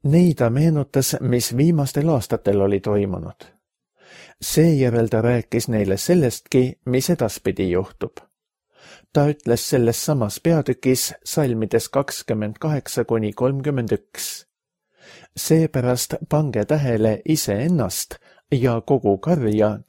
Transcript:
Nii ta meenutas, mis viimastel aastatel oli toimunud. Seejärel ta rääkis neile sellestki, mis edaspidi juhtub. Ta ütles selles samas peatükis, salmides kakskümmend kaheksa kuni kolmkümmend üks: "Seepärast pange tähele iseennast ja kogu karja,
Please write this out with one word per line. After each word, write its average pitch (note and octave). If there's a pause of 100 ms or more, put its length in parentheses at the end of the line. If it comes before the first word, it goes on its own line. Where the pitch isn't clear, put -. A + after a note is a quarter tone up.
Nii E3
ta A#2+
meenutas, C#3+
mis B2
viimastel D3+
aastatel G#2+
oli G2
toimunud. G2+ (960)
Seejärel C3
ta A2
rääkis A#2+
neile G2+
sellestki, C3
mis C3
edaspidi G2+
juhtub. - (960)
Ta C#3+
ütles A#2
selles A#2
samas B2
peatükis, C3+ (120)
salmides A#2
kakskümmend G#2+
kaheksa D3
kuni A2
kolmkümmend C3+
üks: - (920)
"Seepärast C3 (140)
pange C#3
tähele A#2
iseennast C#3 (360)
ja A#2
kogu G#2
karja, G#2+